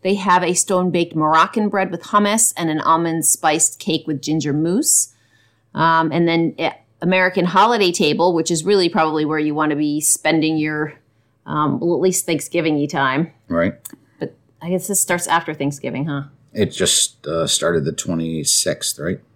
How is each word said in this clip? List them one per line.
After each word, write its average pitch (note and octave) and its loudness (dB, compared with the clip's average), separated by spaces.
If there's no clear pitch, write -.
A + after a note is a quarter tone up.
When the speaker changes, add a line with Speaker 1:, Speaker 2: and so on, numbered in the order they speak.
Speaker 1:
They F#3+ 0
have F#3 4
a F3 0
stone-baked F3 0
Moroccan D#3+ 2
bread F#3+ -2
with E3 -10
hummus G#3 2
and E3+ -2
an D#3 -2
almond E3 0
spiced - 0
cake D3 -4
with C#3+ -4
ginger D3+ -2
mousse. E3+ 0
Um, D#3+ 2
and E3+ 2
then E3 0
at - -4
American F#3 2
Holiday G3 4
Table, E3+ 2
which D#3+ 0
is E3 -2
really F#3 4
probably D#3 0
where D#3 -2
you D3+ -2
want D3+ 0
to D3 0
be D3+ -2
spending D#3 0
your, D3+ -4
um, D3+ -2
well, E3+ 0
at C3 0
least F3+ 0
Thanksgiving-y D#3 -2
time. C#3+ -2
Speaker 2:
Right. E2+ 0
Speaker 1:
But - -8
I E3 -10
guess F3+ -4
this G3 -2
starts F3 -2
after E3 0
Thanksgiving, C#3+ -6
huh? C#3+ -6
Speaker 2:
It G#2 0
just, - -2
uh, E2 -2
started D#2+ 0
the D#2 -4
twenty-sixth, E2 -4
right? E2 -6